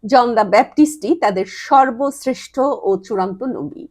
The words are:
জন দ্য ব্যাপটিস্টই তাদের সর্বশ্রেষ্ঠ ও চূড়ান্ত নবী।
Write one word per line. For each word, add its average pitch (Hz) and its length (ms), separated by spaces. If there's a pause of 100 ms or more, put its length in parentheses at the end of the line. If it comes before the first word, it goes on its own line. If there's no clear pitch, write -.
জন 247 220 (100)
দ্য 214 80 (100)
ব্যাপটিস্টই 302 580 (100)
তাদের 190 240 (200)
সর্বশ্রেষ্ঠ 269 880 (320)
ও - 20 (160)
চূড়ান্ত 190 340 (160)
নবী। - 340